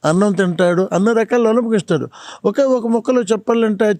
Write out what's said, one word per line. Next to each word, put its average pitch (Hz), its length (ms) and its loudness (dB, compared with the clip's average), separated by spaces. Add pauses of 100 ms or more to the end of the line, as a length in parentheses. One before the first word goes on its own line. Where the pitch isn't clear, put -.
అన్నం 190 280 2
తింటాడు, 180 600 0
అన్ని 196 220 2
రకాలు 226 340 0
అనుభవిస్తాడు. 220 600 0 (360)
ఒకే 208 180 0
ఒక 254 240 0
ముక్కలో 233 360 0
చెప్పాలంటే 214 760 0